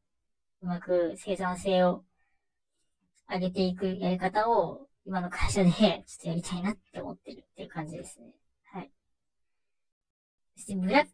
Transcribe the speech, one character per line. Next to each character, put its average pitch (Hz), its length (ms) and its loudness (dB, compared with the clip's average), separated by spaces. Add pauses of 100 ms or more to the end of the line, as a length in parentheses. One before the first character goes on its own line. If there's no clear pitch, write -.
(600)
う 185 60 -10
ま 175 140 -4
く 175 360 0
生 190 200 -4
産 180 220 -4
性 185 260 2
を 180 200 2 (1300)
上 - 80 -2
げ 185 120 0
て 185 120 0
い 185 120 2
く 190 120 -4
や 185 240 -2
り 185 80 0
方 202 320 2
を、 196 380 0 (180)
今 185 140 -4
の 180 100 -6
会 - 200 2
社 196 120 4
で 175 80 8
ち - 60 2
ょ 208 160 6
っ - 100 -6 (200)
と 170 60 -8
や 165 60 -2
り 175 80 -2
た 180 140 -6
い 175 60 -6
な 202 100 -2
っ - 40 -6 (160)
て - 80 -10
思 - 120 -8
っ 180 40 -14
て - 180 -16
る - 60 -20
っ - 140 -20
て - 80 -14
い - 40 -12
う - 20 -16
感 - 180 -10
じ - 100 -12
で - 80 -12
す - 160 -20
ね。 - 60 -20 (380)
は 190 160 -14
い。 - 100 -14 (1700)
別 - 180 -12
に 190 60 -2
ブ 185 100 0
ラ 294 140 6
ッ - 100 -20